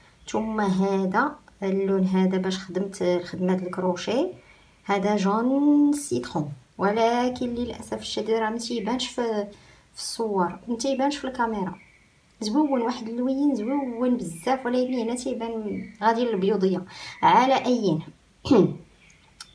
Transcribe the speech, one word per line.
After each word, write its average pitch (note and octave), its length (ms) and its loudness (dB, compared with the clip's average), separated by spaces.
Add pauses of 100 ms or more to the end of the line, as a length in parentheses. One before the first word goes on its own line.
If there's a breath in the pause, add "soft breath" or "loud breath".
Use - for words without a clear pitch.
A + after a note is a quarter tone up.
(280 soft breath)
ثم A3 320 -2
هذا G3 720 2 (300)
اللون F#3+ 420 2
هذا F#3 340 2
باش F#3 200 -2
خدمت F#3 440 -6
الخدمة F3+ 520 0
ديال F#3 120 -4
الكروشيه، F#3+ 680 -2 (520 loud breath)
هذا G3+ 320 0
جون C4+ 760 4
سيترون، - 600 -4 (260)
ولكن A#3+ 760 2
للأسف A#3 460 -6
الشديد G#3+ 300 -6
راه A3+ 200 2
متيبانش A#3 560 -4
في، A3 400 -2 (480 loud breath)
في - 80 -14
الصور، F#3+ 560 -2 (100)
متيبانش C4+ 480 -2
في - 100 -8
الكاميرا. A3 480 -2 (680)
زوون، B3+ 420 2
واحد A3+ 260 -4
اللوين C4+ 460 0
زوون B3 640 0
بزاف، G#3 500 -4
ولكن B3+ 280 0
هنا A#3 200 -2
تيبان A3 720 -6 (180)
غادي A3+ 220 2
للبيضية. F#3+ 600 0 (380 loud breath)
على A#3+ 320 6 (100)
أين، G#3 360 2 (440)
<clears throat> F#3 320 6 (800 soft breath)